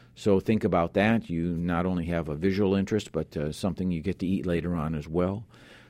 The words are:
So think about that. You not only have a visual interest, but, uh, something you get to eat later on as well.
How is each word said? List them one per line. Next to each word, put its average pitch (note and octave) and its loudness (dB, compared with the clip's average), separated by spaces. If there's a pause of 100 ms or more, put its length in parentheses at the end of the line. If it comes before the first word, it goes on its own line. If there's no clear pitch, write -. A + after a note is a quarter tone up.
(160)
So G2 4
think G#2+ 0
about E2+ 2
that. G#2+ 2
You E2+ -2
not E2+ 0
only F2+ -2
have E2 -2
a D2+ -4
visual F#2+ 2
interest, G2 0
but, D#2 -4
uh, D2+ -2
something F#2 -2
you D#2+ -2
get F2+ -4
to F2+ -2
eat F#2 0
later F2 0
on D#2+ -2
as D2+ -6
well. F2+ -2 (440)